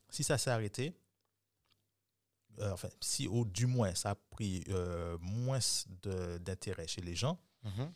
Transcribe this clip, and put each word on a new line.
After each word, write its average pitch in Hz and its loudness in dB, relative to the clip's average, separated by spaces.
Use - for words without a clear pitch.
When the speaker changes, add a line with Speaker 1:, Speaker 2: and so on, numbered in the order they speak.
Speaker 1:
si - -4
ça 139 4
s'est 131 0
arrêté, 120 0
euh, 104 0
enfin, - -6
si - 0
au, 120 4
du 110 2
moins 117 4
ça - 0
a 101 2
pris, 92 -2
euh, 85 0
moins 120 0
de, 90 -2
d'intérêt 90 -4
chez - -6
les 87 -4
gens, 135 0
Speaker 2:
Mhm. 113 -4